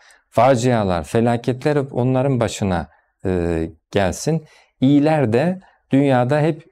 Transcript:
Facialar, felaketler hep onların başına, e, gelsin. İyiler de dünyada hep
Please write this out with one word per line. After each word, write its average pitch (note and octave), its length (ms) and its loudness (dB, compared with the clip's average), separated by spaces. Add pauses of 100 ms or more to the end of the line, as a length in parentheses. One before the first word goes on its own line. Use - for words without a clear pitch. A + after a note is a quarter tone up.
(320)
Facialar, A2+ 760 2
felaketler A#2+ 720 -2
hep C#3 180 -4
onların C3 460 0
başına, G2 480 -2 (360)
e, E2+ 380 -2 (280)
gelsin. D3+ 540 -2 (360)
İyiler C#3+ 520 2
de E3+ 280 0 (300)
dünyada C3+ 500 2
hep D#3 320 -2